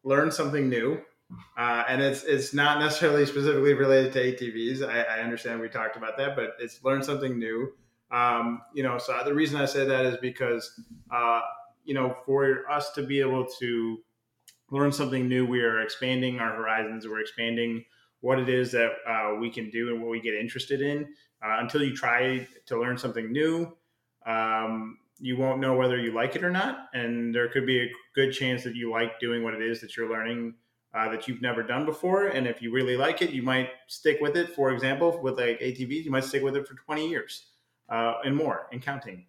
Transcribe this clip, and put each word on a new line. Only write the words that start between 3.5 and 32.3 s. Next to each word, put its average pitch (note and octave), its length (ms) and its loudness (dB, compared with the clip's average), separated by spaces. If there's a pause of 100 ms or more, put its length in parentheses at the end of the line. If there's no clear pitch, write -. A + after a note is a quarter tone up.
related C3 400 6
to B2+ 80 2
A B2+ 140 2
T B2 140 -6
Vs. A#2 320 -2
I, A#2 200 0
I A2+ 180 0
understand A#2 400 -4
we A2+ 100 -6
talked A2+ 280 -4
about A2+ 200 -6
that, C#3 180 0
but A2+ 240 -4
it's - 240 -10
learn C3+ 200 2
something C#3 340 -2
new. A2+ 360 -4 (380)
Um, A#2+ 500 2 (140)
you C3+ 80 0
know, B2 160 0
so B2 260 -2
the C#3+ 80 2
reason D3 260 2
I C#3 60 2
say C#3 200 2
that C3 200 4
is B2 120 0
because, B2 600 -4 (320)
uh, A#2 300 2 (420)
you C#3 120 -4
know, B2+ 200 0 (120)
for C3+ 420 2
us D3 220 -2
to D3 100 -6
be C#3 200 0
able C3 260 2 (120)
to A#2 380 -2 (720)
learn C#3+ 220 4
something C3 360 0
new, B2+ 200 2
we B2 140 2
are A2+ 200 2
expanding B2+ 580 -2
our A2+ 160 -2
horizons. A2 520 -2
We're A2 140 -4
expanding A#2 640 -2 (380)
what C3 160 4
it B2+ 100 0
is B2+ 220 2
that, A#2 220 2 (120)
uh, A2 340 0
we A#2 120 -2
can A2 180 -8
do A#2 200 -4
and A#2 120 -4
what A#2 80 -6
we A#2 120 -4
get A2+ 120 -2
interested A#2+ 480 -4
in. D3 320 -2 (300)
Uh, A2 160 0
until D3 240 0
you C3 100 0
try B2+ 540 2 (180)
to A#2 140 -2
learn B2 180 0
something A2+ 340 -4
new, D#3+ 400 0 (540)
um, A2 720 -2 (220)
you B2+ 160 -4
won't C3 240 0
know C3 160 2
whether B2+ 240 4
you A2+ 140 -2
like A#2+ 240 0
it F#3 60 -2
or F3 60 2
not. G#3 440 -2
And A#2 420 -2
there A#2+ 140 2
could C3 160 0
be B2+ 160 2
a A#2+ 100 -4 (240)
good C3+ 160 4
chance B2+ 320 -2
that A#2+ 120 -6
you A#2 140 -4
like A2+ 300 -2
doing A#2 240 -2
what A2+ 100 -2
it A2 80 -6
is A2+ 200 -2
that A2 160 -14
you're A2+ 120 -4
learning, A#2 460 -4 (380)
uh, A2 160 -2
that A2+ 180 -6
you've B2 140 -6
never A#2+ 200 0
done B2 240 -2
before. F#3 420 2
And C3 200 0